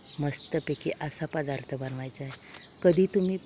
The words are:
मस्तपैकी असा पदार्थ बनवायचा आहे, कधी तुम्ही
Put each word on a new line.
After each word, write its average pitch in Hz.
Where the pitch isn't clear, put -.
मस्तपैकी 147
असा 147
पदार्थ 139
बनवायचा 131
आहे, 135
कधी 185
तुम्ही 185